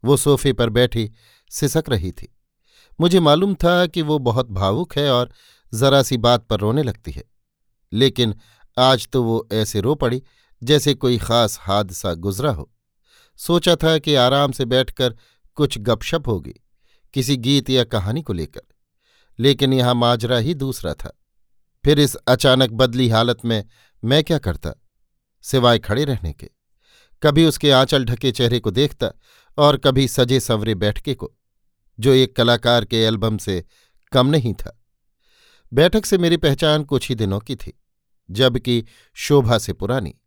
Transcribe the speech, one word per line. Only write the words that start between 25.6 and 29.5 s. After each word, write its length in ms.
खड़े 260
रहने 280
के? 160
कभी 220
उसके 260
आंचल 340
ढके 260
चेहरे 280
को 120
देखता 400